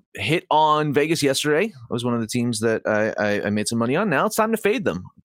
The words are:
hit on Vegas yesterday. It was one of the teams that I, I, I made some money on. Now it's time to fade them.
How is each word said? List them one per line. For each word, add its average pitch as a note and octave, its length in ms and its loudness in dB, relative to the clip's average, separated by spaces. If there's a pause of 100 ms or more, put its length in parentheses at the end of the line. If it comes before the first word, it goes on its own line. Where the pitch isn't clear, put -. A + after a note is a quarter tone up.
(140)
hit C#3 340 -2
on D3+ 440 4
Vegas D3 320 2
yesterday. D3 420 2
It A3 60 -8 (180)
was A#2+ 140 -4
one A#2+ 100 0
of A#2 60 -2
the A2 80 -6
teams A#2+ 320 -2
that A2+ 260 0
I, G#2+ 320 0
I, G#2 280 0
I G#2 40 0
made G#2 160 0
some A#2 140 -2
money A#2+ 160 0
on. G#3 120 0
Now D#3+ 180 0
it's G#3+ 100 -4
time A3 160 0
to A3+ 40 -2
fade G#3+ 280 0
them. F#2 180 -2 (220)